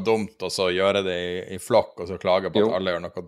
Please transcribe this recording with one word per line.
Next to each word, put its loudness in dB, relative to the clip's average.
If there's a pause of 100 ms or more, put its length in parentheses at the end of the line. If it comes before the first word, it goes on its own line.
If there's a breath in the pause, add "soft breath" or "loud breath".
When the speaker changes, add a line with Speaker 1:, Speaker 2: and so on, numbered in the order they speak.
Speaker 1:
dumt, -2
og -4
så 0 (100)
gjøre 4
det -2
i, -6
i -10
flokk, 2 (100)
og -8
så -8
klage 2
på 2
at 6
Speaker 2:
Jo. 0
Speaker 1:
alle -2
gjør -4
noe -10